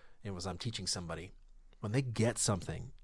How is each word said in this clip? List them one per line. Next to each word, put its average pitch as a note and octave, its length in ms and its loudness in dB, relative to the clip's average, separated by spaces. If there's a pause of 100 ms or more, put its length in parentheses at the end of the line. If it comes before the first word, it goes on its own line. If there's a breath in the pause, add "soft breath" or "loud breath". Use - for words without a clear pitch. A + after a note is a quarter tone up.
(240 soft breath)
and G2 140 -2
as F2 80 -4
I'm F2+ 120 0
teaching G#2+ 280 -2
somebody, E2 480 -2 (460)
when G#2 140 0
they C3+ 100 4
get A2+ 340 4
something, F#2 540 2 (120)